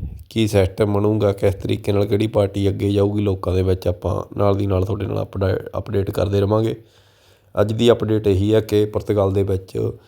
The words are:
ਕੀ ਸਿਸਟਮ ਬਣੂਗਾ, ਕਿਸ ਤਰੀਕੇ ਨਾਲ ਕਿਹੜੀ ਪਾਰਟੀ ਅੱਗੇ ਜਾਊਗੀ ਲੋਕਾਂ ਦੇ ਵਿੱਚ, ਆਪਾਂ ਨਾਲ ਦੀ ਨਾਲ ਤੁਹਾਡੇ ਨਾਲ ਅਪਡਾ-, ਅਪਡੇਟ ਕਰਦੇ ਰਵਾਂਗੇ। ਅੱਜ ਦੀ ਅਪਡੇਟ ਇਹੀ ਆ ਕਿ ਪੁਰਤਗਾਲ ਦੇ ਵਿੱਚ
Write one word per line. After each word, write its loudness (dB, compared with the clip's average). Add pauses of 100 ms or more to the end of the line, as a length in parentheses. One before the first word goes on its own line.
(300)
ਕੀ 0
ਸਿਸਟਮ 2
ਬਣੂਗਾ, 2
ਕਿਸ 0
ਤਰੀਕੇ -4
ਨਾਲ 2
ਕਿਹੜੀ 0
ਪਾਰਟੀ 0
ਅੱਗੇ 0
ਜਾਊਗੀ 0
ਲੋਕਾਂ -2
ਦੇ 2
ਵਿੱਚ, 0
ਆਪਾਂ -4
ਨਾਲ 2
ਦੀ -2
ਨਾਲ 0
ਤੁਹਾਡੇ -4
ਨਾਲ -4
ਅਪਡਾ-, -4
ਅਪਡੇਟ -4
ਕਰਦੇ 0
ਰਵਾਂਗੇ। 2 (840)
ਅੱਜ 2
ਦੀ 4
ਅਪਡੇਟ 2
ਇਹੀ 2
ਆ 4
ਕਿ 2
ਪੁਰਤਗਾਲ 0
ਦੇ 0
ਵਿੱਚ -4 (160)